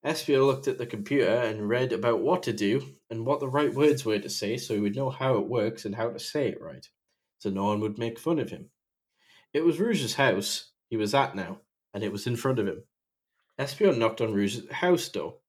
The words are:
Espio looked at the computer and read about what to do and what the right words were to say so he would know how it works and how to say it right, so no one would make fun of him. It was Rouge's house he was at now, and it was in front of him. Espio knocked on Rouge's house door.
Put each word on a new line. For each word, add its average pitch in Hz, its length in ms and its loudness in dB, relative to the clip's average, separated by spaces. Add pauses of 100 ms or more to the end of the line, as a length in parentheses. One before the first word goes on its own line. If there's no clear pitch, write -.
Espio 139 420 2
looked 135 220 0
at 127 100 -2
the 120 80 -4
computer 107 440 0
and 107 380 0
read 123 240 2
about 117 280 2
what 175 240 2
to 120 80 -2
do 104 320 0 (260)
and 113 160 -6
what 139 140 0
the 139 80 -4
right 139 260 2
words 139 300 4
were 107 140 0
to - 100 -6
say 107 280 -4
so - 180 -4
he 104 60 0
would 104 160 0
know 131 140 -2
how 131 260 0
it 101 120 0
works 113 360 -2
and 101 100 -6
how 117 160 -2
to 98 80 -12
say 139 300 -2
it - 120 -6
right, 80 280 -14 (500)
so 104 120 -4
no 98 140 -2
one 104 160 2
would 107 180 -2
make 117 200 -4
fun 160 200 0
of 120 120 -4
him. - 200 -14 (840)
It 156 120 0
was 160 160 4
Rouge's 185 340 0
house - 560 0 (180)
he 117 80 -4
was 104 180 0
at 139 200 2
now, 95 260 -8 (340)
and 101 100 -4
it 98 80 -2
was 101 140 -6
in 117 100 -2
front 131 220 0
of 101 100 0
him. - 160 -8 (760)
Espio 139 380 2
knocked 113 240 2
on 110 140 2
Rouge's 101 360 0
house 175 380 2
door. 78 300 -6 (100)